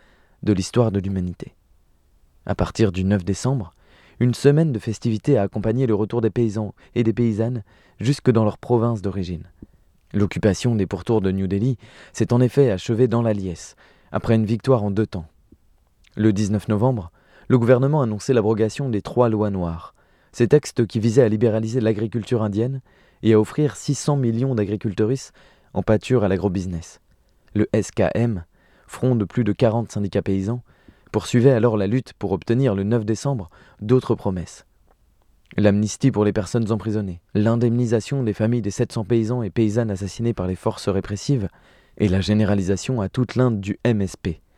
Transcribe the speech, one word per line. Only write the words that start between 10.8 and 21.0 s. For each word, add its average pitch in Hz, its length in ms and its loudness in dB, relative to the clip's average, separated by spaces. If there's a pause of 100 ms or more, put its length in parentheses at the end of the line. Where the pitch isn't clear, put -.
pourtours 104 340 0
de 95 100 2
New 95 160 -2
Delhi 107 300 -2 (340)
s'est - 220 0
en 120 80 4
effet 127 280 4
achevée 113 380 2
dans 117 140 2
la 113 100 2
liesse, 95 460 -6 (340)
après 113 240 0
une 110 100 2
victoire 113 380 0
en 101 80 0
deux 101 160 0
temps. 82 180 -8 (920)
Le 107 160 4
dix-neuf 101 340 -2
novembre, 107 460 -2 (340)
le 127 100 4
gouvernement 131 440 4
annonçait 110 320 -2
l'abrogation 110 560 0
des 104 120 -2
trois 120 280 0
lois 107 220 0
noires, 85 440 -6 (380)
ces 120 140 2
textes 123 400 -2
qui 110 140 -4